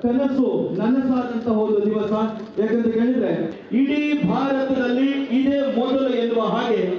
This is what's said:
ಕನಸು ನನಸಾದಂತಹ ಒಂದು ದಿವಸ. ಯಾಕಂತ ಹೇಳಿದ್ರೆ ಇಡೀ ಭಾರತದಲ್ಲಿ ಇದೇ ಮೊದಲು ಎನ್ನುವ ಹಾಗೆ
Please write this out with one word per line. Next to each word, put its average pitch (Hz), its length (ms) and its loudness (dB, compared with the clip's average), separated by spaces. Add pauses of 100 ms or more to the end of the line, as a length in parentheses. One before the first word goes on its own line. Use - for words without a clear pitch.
ಕನಸು 262 440 2 (320)
ನನಸಾದಂತಹ 240 840 0
ಒಂದು 208 240 2
ದಿವಸ. 214 220 -2 (500)
ಯಾಕಂತ 233 260 2 (120)
ಹೇಳಿದ್ರೆ 233 340 2 (460)
ಇಡೀ 285 220 2 (300)
ಭಾರತದಲ್ಲಿ 269 800 0 (300)
ಇದೇ 277 200 2 (200)
ಮೊದಲು 262 300 0 (120)
ಎನ್ನುವ 226 200 0 (120)
ಹಾಗೆ 226 280 0 (180)